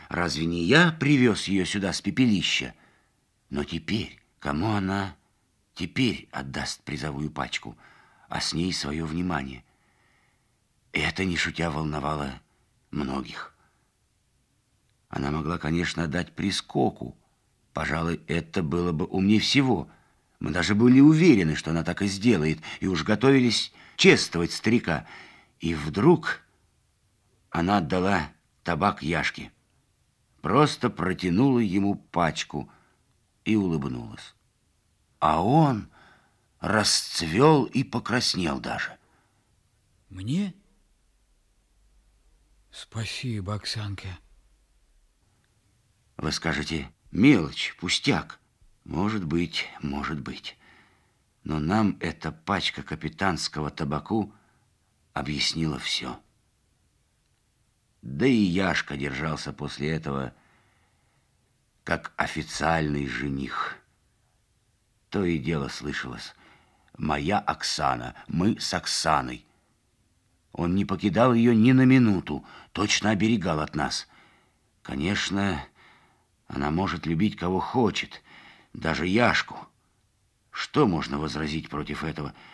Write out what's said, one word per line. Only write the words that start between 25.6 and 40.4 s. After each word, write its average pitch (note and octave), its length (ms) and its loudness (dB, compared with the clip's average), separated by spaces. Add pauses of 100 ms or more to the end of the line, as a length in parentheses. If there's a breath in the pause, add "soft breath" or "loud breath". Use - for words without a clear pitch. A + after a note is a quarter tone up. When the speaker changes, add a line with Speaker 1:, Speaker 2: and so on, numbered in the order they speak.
Speaker 1:
И E2 140 -2
вдруг G2 680 2 (1120)
она F2+ 280 2
отдала F2+ 540 0 (320)
табак E2+ 380 0
Яшке, D#2 500 -4 (880)
просто B2 500 2
протянула F#2 720 0
ему G2+ 340 0
пачку - 760 -4 (760 soft breath)
и G#2+ 120 2
улыбнулась. C#2 760 -4 (840)
А D#2+ 220 2
он B2+ 460 4 (720 soft breath)
расцвел G#2+ 1040 4
и B2+ 200 -2
покраснел F#2+ 760 -2
даже. - 360 -8 (1120)
Speaker 2:
Мне? C3+ 460 -4 (2250)